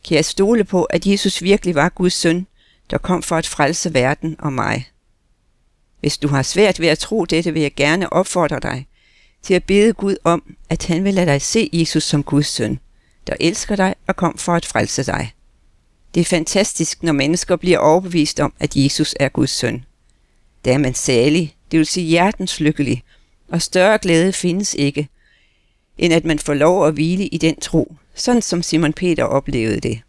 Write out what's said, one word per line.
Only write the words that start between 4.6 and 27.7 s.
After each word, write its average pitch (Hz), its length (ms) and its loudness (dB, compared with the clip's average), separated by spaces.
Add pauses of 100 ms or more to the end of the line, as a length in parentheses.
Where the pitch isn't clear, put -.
Hvis 151 180 -2
du 147 100 -2
har 139 160 0
svært 190 360 2
ved 165 80 0
at 160 120 2
tro 214 260 -2
dette, 165 280 -2
vil 160 80 0
jeg 143 140 -2
gerne 160 380 0
opfordre 165 460 0
dig 127 280 -8 (540)
til - 120 0
at - 100 2
bede 202 300 4
Gud 196 300 -2
om, 170 320 0 (140)
at - 160 -6
han 175 180 -2
vil 196 100 0
lade 180 120 2
dig 143 160 2
se 220 320 0
Jesus 165 300 0
som 147 200 0
Guds 147 240 0
søn, 123 320 -4 (480)
der - 120 -4
elsker 196 360 -2
dig 190 200 0 (120)
og 190 80 -2
kom - 220 -2
for - 160 -2
at 170 120 0
frelse 110 380 -4
dig. - 300 -6 (840)
Det 175 60 2
er 165 40 2
fantastisk, - 760 -2
når 165 100 0
mennesker 151 420 0
bliver 175 220 4
overbevist 170 600 2
om, 143 200 0
at - 160 -4
Jesus 143 440 0
er 135 100 2
Guds 131 220 0
søn. 123 340 -4 (800)
Der 127 80 2
er 135 40 2
man 131 160 0
salig, 147 600 2 (160)
det 160 60 2
vil 156 100 2
sige 180 200 -4
hjertens 180 520 0
lykkelig, 143 440 0 (440)
og 170 140 -2
større 196 360 2
glæde 180 360 2
findes 180 400 -2
ikke, 143 360 -2 (880)
end 170 160 2
at 165 120 2
man 156 140 0
får - 140 -4
lov 156 340 4
at 160 60 2
hvile 170 340 -2
i 170 100 -6
den 160 220 0
tro, - 360 -2 (200)